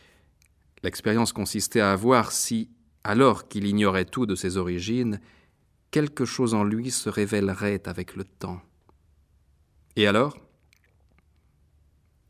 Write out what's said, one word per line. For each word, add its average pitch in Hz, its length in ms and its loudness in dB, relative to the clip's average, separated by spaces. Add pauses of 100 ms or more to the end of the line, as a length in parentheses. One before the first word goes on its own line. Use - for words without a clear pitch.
(840)
L'expérience 107 500 0
consistait 107 480 -2
à 98 160 4
voir 113 360 4
si, - 360 -4 (340)
alors 107 460 2
qu'il 101 180 -4
ignorait 101 380 2
tout 123 220 -4
de 101 80 0
ses 92 240 -4
origines, 98 640 -2 (680)
quelque 147 360 -2
chose 117 260 0
en 107 120 2
lui 113 260 -2
se - 180 -6
révélerait 101 800 -2
avec 90 260 -10
le 95 100 -10
temps. 92 360 -12 (1400)
Et 104 100 4
alors ? 117 300 2 (1900)